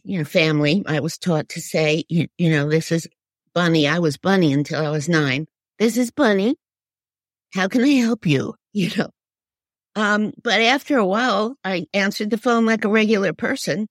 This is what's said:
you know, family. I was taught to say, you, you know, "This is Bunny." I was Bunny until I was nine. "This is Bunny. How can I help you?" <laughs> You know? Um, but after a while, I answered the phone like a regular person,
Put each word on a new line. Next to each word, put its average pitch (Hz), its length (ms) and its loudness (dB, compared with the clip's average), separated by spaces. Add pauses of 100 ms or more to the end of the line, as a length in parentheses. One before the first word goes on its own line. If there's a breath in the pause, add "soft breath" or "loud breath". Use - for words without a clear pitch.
you 196 140 -6
know, 151 80 -4
family. 156 600 2
I 156 140 -2
was 156 180 -6
taught 160 320 -2
to 165 120 -12
say, 156 480 -2
you, 165 180 0 (100)
you 170 120 2
know, 147 180 2
"This 160 240 -2
is 165 160 -2 (460)
Bunny." 165 340 2
I 156 100 0
was 160 200 0
Bunny 175 360 2
until 147 320 -2
I 147 60 -4
was 151 180 -4
nine. 151 380 0 (320)
"This 220 180 0
is 247 140 -2
Bunny. 214 460 2 (1000)
How 190 120 0
can 233 160 0
I 269 40 4
help 240 400 0
you?" 139 320 0
<laughs> - 140 -20
You 202 220 -2
know? - 140 -2 (840)
Um, 208 380 0 (100)
but 214 180 0
after 269 360 0
a 214 80 2
while, 220 580 0
I 185 280 -4
answered 202 380 -2
the 226 80 0
phone 233 300 2
like 220 180 0
a 208 40 0
regular 214 440 2
person, 208 580 -4